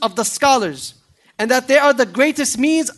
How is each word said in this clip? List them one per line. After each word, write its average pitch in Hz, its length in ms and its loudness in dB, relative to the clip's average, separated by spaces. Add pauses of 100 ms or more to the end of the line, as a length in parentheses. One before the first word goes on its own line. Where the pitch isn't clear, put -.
of 202 140 -4
the 226 80 -2
scholars 214 680 -2 (460)
and 220 120 -4
that 254 160 0
they 269 120 4
are 285 160 4
the 254 100 2
greatest 254 540 -2
means 311 400 0